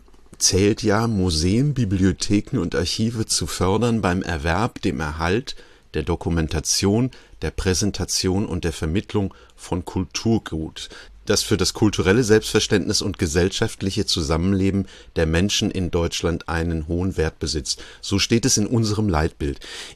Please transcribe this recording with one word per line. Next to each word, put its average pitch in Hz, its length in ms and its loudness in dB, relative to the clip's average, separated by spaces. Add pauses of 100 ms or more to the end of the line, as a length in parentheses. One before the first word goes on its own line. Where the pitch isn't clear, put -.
(380)
zählt 98 440 2
ja, 107 240 2
Museen, 95 680 2
Bibliotheken 101 840 0
und 87 160 -2
Archive 110 520 -2
zu - 200 -2
fördern 107 540 2
beim 92 220 0
Erwerb, 85 580 -2
dem 67 200 -2
Erhalt, 82 540 -2 (400)
der 78 80 -2
Dokumentation, 87 1080 0 (300)
der 80 100 -4
Präsentation 92 920 0
und 87 200 -4
der 82 100 -2
Vermittlung 95 580 -2 (240)
von - 300 -6
Kulturgut, - 1040 -2 (340)
das - 180 2
für - 140 0
das 90 160 2
kulturelle 104 520 4
Selbstverständnis 107 760 2
und - 180 -4
gesellschaftliche 95 840 0
Zusammenleben 92 840 0 (300)
der 85 80 4
Menschen 90 460 2
in 92 200 -2
Deutschland 85 580 -2
einen 82 400 -2
hohen 87 280 -2
Wert 78 220 0
besitzt. 73 440 -4 (200)
So 101 160 0
steht 117 260 2
es 127 140 2
in 104 80 2
unserem 107 420 0
Leitbild. 76 520 -2 (360)